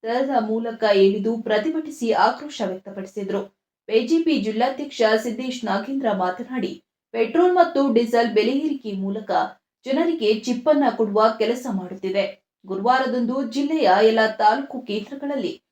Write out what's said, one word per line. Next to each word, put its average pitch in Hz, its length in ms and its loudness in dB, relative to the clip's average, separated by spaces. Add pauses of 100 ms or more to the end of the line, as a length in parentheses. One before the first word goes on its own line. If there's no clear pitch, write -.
ತರದ 247 340 0
ಮೂಲಕ 226 440 -2 (120)
ಎಳೆದು 196 480 4
ಪ್ರತಿಭಟಿಸಿ 240 680 -2
ಆಕ್ರೋಶ 254 540 0
ವ್ಯಕ್ತಪಡಿಸಿದ್ರು. 196 760 -6 (480)
ಬಿ 226 180 0
ಜೆ 330 160 2
ಪಿ 302 160 2
ಜಿಲ್ಲಾಧ್ಯಕ್ಷ 240 640 -2 (200)
ಸಿದ್ದೇಶ್ 240 420 -6
ನಾಗೇಂದ್ರ 226 480 -2
ಮಾತನಾಡಿ, 190 600 -4 (420)
ಪೆಟ್ರೋಲ್ 339 400 2
ಮತ್ತು 330 380 2
ಡೀಸೆಲ್ 233 420 2
ಬೆಲೆ 214 180 2
ಏರಿಕೆ 277 400 -4
ಮೂಲಕ 196 380 -6 (560)
ಜನರಿಗೆ 269 480 2
ಚಿಪ್ಪನ್ನ 277 500 2 (120)
ಕೊಡುವ 214 420 2
ಕೆಲಸ 240 340 -2
ಮಾಡುತ್ತಿದೆ. 190 520 -4 (420)
ಗುರುವಾರದಂದು 240 840 0
ಜಿಲ್ಲೆಯ 285 400 0 (120)
ಎಲ್ಲ 220 180 4 (180)
ತಾಲೂಕು 233 420 0
ಕೇಂದ್ರಗಳಲ್ಲಿ 262 920 -6